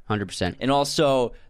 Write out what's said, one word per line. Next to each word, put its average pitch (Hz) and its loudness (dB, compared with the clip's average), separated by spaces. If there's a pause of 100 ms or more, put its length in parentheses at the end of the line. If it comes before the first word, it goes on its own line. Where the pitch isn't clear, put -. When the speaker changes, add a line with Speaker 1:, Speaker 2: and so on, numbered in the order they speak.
Speaker 1:
Hundred 101 -2
percent. - -4
Speaker 2:
And 127 0
also 139 2 (160)